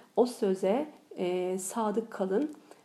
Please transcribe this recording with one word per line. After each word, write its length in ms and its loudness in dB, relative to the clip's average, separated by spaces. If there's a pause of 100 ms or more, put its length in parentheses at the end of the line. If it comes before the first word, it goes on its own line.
(160)
o 100 6
söze, 640 0 (300)
e, 400 0
sadık 540 -2
kalın. 400 0 (340)